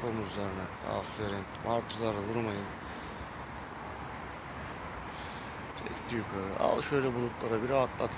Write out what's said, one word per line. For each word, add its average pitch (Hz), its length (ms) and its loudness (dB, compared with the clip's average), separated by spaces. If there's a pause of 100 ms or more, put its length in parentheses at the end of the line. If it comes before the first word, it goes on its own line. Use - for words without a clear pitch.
omuzlarını. 101 920 -2
Aferin. 98 460 -2 (220)
Martıları 110 500 2
vurmayın. 104 480 2 (3250)
Çekti - 380 -2
yukarı. 98 440 0
Al - 220 6
şöyle 131 320 4
bulutlara, 120 480 2
bir 123 60 2
rahatlat 127 500 6